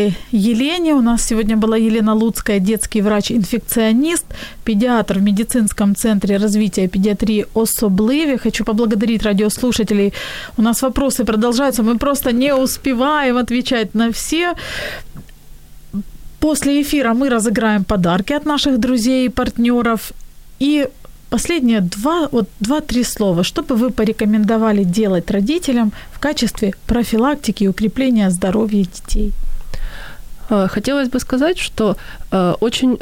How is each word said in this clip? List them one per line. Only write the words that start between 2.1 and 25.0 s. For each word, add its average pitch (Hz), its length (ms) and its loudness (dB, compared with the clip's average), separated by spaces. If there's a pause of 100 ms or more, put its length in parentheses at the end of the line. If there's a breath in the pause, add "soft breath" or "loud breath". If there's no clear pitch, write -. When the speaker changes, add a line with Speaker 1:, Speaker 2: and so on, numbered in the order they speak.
Speaker 1:
Луцкая, 220 460 0
детский 208 420 0
врач-инфекционист, 220 1200 0 (380 loud breath)
педиатр 220 540 2
в 190 40 2
медицинском 208 760 2
центре 202 420 2
развития 208 500 2
педиатрии 202 680 0
«Особливі». 226 840 2
Хочу 220 260 -2
поблагодарить 214 600 0
радиослушателей. 208 880 0 (440 loud breath)
У 233 40 2
нас 226 220 2
вопросы 262 420 0
продолжаются. 240 580 2
Мы 233 140 2
просто 269 340 0
не 262 240 2
успеваем 262 840 0
отвечать 240 580 -2
на 226 160 2
все. 339 420 -2 (1900 loud breath)
После 285 420 2
эфира 277 320 0
мы 262 160 2
разыграем 220 540 2
подарки 185 520 0
от 294 100 -4
наших 285 320 0
друзей 254 480 2
и 247 40 0
партнеров. 233 840 0 (500)
И 285 260 2 (420)
последние 240 520 2
два, 254 500 0
вот 233 160 0 (120)
два-три 247 440 0
слова. 190 400 0
Что - 180 -2
бы 285 140 -2
вы 233 160 2
порекомендовали 214 920 2
делать 185 480 0